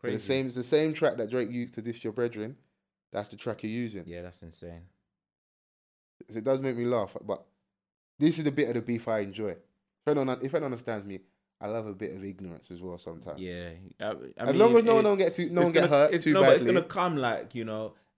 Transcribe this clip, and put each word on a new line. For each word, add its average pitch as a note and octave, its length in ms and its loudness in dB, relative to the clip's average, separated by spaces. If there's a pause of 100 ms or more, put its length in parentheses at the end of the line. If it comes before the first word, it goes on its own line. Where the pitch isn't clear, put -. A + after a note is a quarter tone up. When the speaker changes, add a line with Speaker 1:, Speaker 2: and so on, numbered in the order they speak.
Speaker 1:
the A#2+ 80 -4
Speaker 2:
crazy. G#2+ 160 -4
Speaker 1:
same, C3+ 200 0
it's B2 80 -8
the B2 80 -4
same D#3 320 2
track D3+ 220 2
that A2+ 120 -2
Drake A#2+ 220 -2
used A#2+ 240 -6
to A2+ 80 -10
diss A#2 220 -8
your A2 80 -4
brethren. A#2 440 -4 (540)
That's G#2 200 -6
the G#2 60 -16
track G#2+ 260 -8
you're A2 100 -6
using. G#2+ 340 -8
Speaker 2:
Yeah, E2+ 140 -12
that's F2 220 -16
insane. E2+ 400 -16 (1500)
Speaker 1:
So A2 100 -8
it A2 60 -8
does C3+ 160 2
make C3 160 -2
me A#2+ 80 -2
laugh, A#2 400 0
but G2+ 180 -6 (760)
this D3+ 180 4
is D#3+ 80 -4
the C#3+ 80 2
bit C3+ 160 0
of A#2+ 60 -2
the A#2 80 -2
beef A#2 260 -4
I A2 120 0
enjoy. G2+ 320 -6
If E2+ 60 -10 (500)
anyone, C#3+ 200 2 (140)
if C3+ 120 -4
anyone D3 180 -2
understands A2+ 340 -6
me, F#2+ 140 -10 (380)
I G#2 100 -8
love A2 180 -6
a G2+ 80 -8
bit F#2+ 200 -8
of F#2+ 80 -12
ignorance F#2 480 -12
as F2 120 -14
well F2+ 160 -10
sometimes. E2 420 -12
Speaker 2:
Yeah, F2 320 -10 (260)
I, - 60 -10
I G#2+ 60 -4 (260)
Speaker 1:
As A#2+ 140 -2
Speaker 2:
mean, D#3+ 80 2
Speaker 1:
long A#3 180 8
as A3 80 8
no A3+ 80 6
Speaker 2:
it, - 40 8
Speaker 1:
one A3 80 6
don't G3+ 120 4
get F3+ 160 2
too, F3 160 -4
no F3 140 2
Speaker 2:
it's F3 60 6
Speaker 1:
one E3 40 2
get D#3+ 80 6
Speaker 2:
gonna, F3 80 4
Speaker 1:
hurt D3 260 6
Speaker 2:
it's, E3+ 100 -2
Speaker 1:
too D#3 100 4
Speaker 2:
no, C#3+ 80 6
but C3+ 140 10
it's B2+ 60 2
Speaker 1:
badly. A#2+ 120 4
Speaker 2:
gonna F3 120 2
come, F3+ 300 -2
like, A#2 380 -2
you A#2 100 -6
know, A2 300 -8 (240)